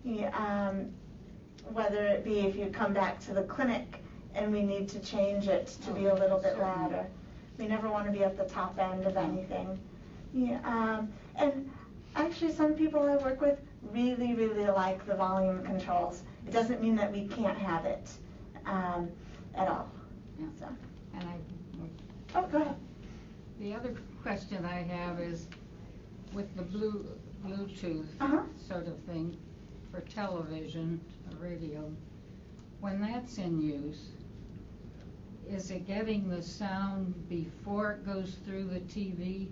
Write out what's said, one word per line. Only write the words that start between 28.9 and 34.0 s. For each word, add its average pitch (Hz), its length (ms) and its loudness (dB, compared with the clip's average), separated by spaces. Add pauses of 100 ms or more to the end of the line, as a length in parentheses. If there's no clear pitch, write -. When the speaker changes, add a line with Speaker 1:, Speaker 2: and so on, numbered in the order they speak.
Speaker 2:
thing 165 320 -4 (560)
for 175 80 -6
television, 165 1000 -4 (380)
radio, 156 500 -6 (920)
when 196 200 -2
that's 240 380 -2
in 170 240 2
use, 147 460 -2 (1400)